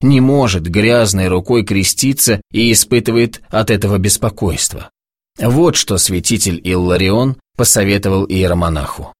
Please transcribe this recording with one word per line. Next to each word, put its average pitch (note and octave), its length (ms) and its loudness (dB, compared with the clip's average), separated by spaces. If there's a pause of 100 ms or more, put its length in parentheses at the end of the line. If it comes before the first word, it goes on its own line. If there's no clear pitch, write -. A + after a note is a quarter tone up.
не C3+ 180 6
может B2+ 440 2
грязной G2+ 640 2
рукой F#2 360 0
креститься G#2 760 -2 (100)
и A#2 180 2
испытывает A#2 760 0
от G#2+ 220 -2
этого G2+ 260 0
беспокойство. - 920 -4 (480)
Вот C#3+ 380 2
что - 200 -2
святитель F2+ 680 -2
Илларион F#2 760 0 (200)
посоветовал G2+ 680 0
иеромонаху F2 920 -2